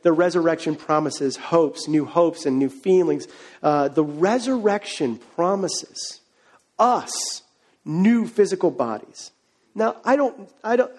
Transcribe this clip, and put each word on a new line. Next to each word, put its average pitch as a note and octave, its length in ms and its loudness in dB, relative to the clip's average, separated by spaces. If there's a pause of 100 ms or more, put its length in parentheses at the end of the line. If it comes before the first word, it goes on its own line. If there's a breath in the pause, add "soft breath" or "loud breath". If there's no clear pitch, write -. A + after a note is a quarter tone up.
the E3+ 100 4
resurrection E3 640 0
promises D3 600 -2
hopes, - 520 0
new D3+ 180 0
hopes E3 400 0
and C3 120 0
new C3+ 120 0
feelings. E3+ 580 2 (340 loud breath)
Uh, D3 260 2
the D3+ 160 0
resurrection G3+ 1120 -2 (160)
promises - 880 -4 (580 soft breath)
us - 640 -2 (420)
new G3+ 420 2
physical F#3 440 0
bodies. - 600 -6 (440)
Now, A3 300 -2
I B3+ 120 4
don't, A#3+ 340 -4 (120)
I A3+ 140 0
don't, B3 220 0